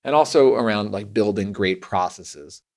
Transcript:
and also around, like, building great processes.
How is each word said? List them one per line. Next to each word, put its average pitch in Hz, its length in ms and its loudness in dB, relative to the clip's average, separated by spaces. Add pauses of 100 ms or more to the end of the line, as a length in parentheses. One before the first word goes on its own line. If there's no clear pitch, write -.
and 139 100 -2
also 143 380 4
around, 107 400 -2
like, 104 200 -10
building 104 380 -2
great 95 300 -2
processes. 87 800 -8 (160)